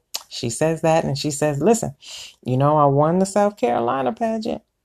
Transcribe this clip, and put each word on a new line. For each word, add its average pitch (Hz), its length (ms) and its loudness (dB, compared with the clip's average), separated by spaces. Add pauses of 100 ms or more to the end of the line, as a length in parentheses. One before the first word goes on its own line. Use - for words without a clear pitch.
(300)
she - 200 -8
says 160 320 -2
that, 160 240 2
and 143 120 -2
she 147 140 -4
says, 147 300 -2
"Listen, 185 340 0 (480)
you 127 140 -2
know, 143 200 4
I 147 80 6
won 151 340 4
the 190 60 2
South 208 320 0
Carolina 240 560 -2
pageant. 226 480 -4 (240)